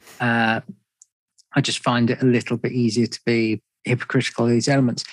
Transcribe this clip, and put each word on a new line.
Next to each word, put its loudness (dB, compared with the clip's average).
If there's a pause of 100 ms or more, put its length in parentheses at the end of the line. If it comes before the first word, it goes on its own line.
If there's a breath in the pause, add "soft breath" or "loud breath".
(200)
uh, 0 (920)
I 2
just -4
find 2
it -4
a 2
little 2
bit -6
easier 0
to -12
be 0 (220)
hypocritical -2
of 4
these 2
elements. 2